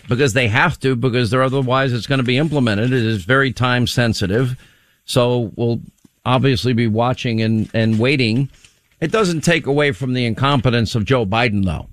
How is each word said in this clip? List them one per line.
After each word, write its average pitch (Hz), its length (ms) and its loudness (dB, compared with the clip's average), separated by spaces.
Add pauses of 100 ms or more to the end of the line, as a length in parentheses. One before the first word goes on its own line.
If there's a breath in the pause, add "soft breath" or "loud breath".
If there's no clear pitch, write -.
because 120 280 0
they 123 140 2
have 135 320 0
to, 131 160 0
because 120 340 0
they're, 131 120 2
otherwise 131 520 0
it's 113 120 -6
gonna 135 180 0
be 123 120 0
implemented. 127 560 0
It 123 140 0
is 110 180 -2
very 131 300 2
time 123 320 0
sensitive. 117 680 0 (520 soft breath)
So 123 500 0
we'll 117 240 -2 (460)
obviously 123 480 2
be 117 140 2
watching 117 520 -2
and, 110 320 0
and 110 260 2
waiting. 131 520 0 (500 soft breath)
It 170 120 -2
doesn't 180 280 0
take 165 240 0
away 143 280 0
from 131 200 -6
the 123 140 -2
incompetence 120 680 0
of 107 120 -2
Joe 123 180 2
Biden, 104 400 0
though. 82 280 -4